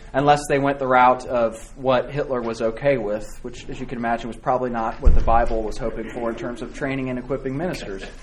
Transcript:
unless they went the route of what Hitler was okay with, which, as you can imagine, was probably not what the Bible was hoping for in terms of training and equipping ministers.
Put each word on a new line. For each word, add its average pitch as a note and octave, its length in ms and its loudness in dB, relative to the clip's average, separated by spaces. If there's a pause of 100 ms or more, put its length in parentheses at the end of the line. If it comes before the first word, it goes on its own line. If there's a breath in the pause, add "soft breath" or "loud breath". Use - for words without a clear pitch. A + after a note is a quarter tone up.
(140)
unless C#3+ 340 4
they C#3+ 120 2
went C#3 200 0
the C3 80 -2
route B2+ 400 6
of A#2 300 0 (200)
what B2+ 320 2
Hitler C3 320 -4
was A#2 200 -4
okay C3 360 0
with, G#2+ 300 -4 (140)
which, - 280 -12
as B2+ 120 -10
you B2+ 40 -8
can B2 120 -8
imagine, A#2 320 -2
was A2 80 -10
probably B2+ 320 -2
not A2+ 320 -4
what - 120 10
the - 80 8
Bible A#2 400 4
was G#2 160 -6
hoping A2 320 -6
for A#2 200 -4
in A2+ 80 -6
terms A#2+ 240 -8
of A#2+ 120 -10
training C3+ 360 -4
and B2 100 -6
equipping C3 380 -6
ministers. C3+ 480 -8 (180)